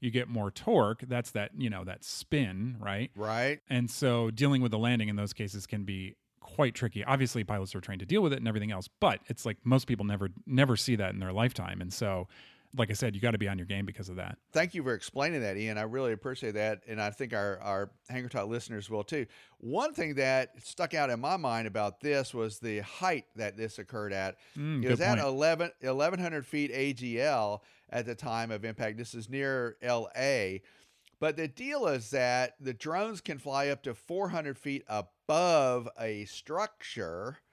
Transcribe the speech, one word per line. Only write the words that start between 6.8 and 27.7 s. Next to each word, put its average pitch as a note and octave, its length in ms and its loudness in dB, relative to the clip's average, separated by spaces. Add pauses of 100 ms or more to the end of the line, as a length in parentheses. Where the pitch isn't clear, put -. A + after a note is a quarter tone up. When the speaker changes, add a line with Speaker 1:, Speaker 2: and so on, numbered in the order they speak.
Speaker 1:
Obviously, B2 400 2
pilots G2 300 -4
are G2 80 -6
trained F#2+ 180 -6
to F#2 60 -8
deal F#3+ 160 4
with D#3 100 4
it C3 60 2
and A#2 100 -2
everything G#2+ 240 0
else, F#2+ 160 -6 (120)
but C3 260 4
it's - 180 -6
like A2 200 -2
most B2+ 220 6
people G#2 200 0
never, G2 240 0 (160)
never C3 300 6
see A#2+ 200 2
that G2 160 0
in G2+ 80 -6
their F#2 120 -2
lifetime. F#2+ 500 0
And F#2 100 -6
so F#2+ 340 -2 (500)
like A2+ 140 2
I G#2+ 40 -2
said, G#2+ 200 0
you G2 60 -6
gotta A2+ 180 4
be G2+ 100 0
on G2 100 -2
your F2 80 -6
game G2 180 -4
because F#2+ 240 -8
of F2+ 80 -10
that. F2+ 220 -8 (140)
Speaker 2:
Thank - 220 0
you E3 80 -4
for B2+ 120 0
explaining C#3 480 -2
that, G2 140 -2
Ian. G#2+ 220 -2
I G#2+ 40 -2
really A#2+ 300 0
appreciate A#2+ 400 -4
that, G#2+ 360 0
and A2 120 -4
I G#2 100 0
think A#2 240 -6
our, G2+ 260 0
our G2 300 -2 (180)
Hanger B2 200 -6
Talk G#2+ 200 -4
listeners A2+ 400 -6
will G#2+ 160 -4
too. C#3+ 220 -4 (320)
One A3+ 360 -2
thing D#3 220 -4
that C3 460 2
stuck - 320 -6
out C#3+ 160 2
in A#2 100 0
my D#3 160 0
mind A#2 320 0
about G#2 320 -2
this C#3 320 0
was A2 260 -2
the G#2+ 220 -4
height E3 460 -2 (100)
that G#2 200 -4
this A2 220 -6
occurred G#2 340 -6
at. F#2+ 240 -2 (200)
Speaker 1:
Mm, C#3+ 280 -2
Speaker 2:
It B2+ 60 4
was A#2+ 80 6
Speaker 1:
good E3+ 80 2
Speaker 2:
at G#3+ 120 4
Speaker 1:
point. C#3+ 100 2
Speaker 2:
eleven, D#3 420 2 (100)
eleven C#3+ 400 2
hundred D#3+ 260 -4
feet D3 260 0
A C3+ 200 0
G A#2+ 280 -2
L A2+ 420 2 (280)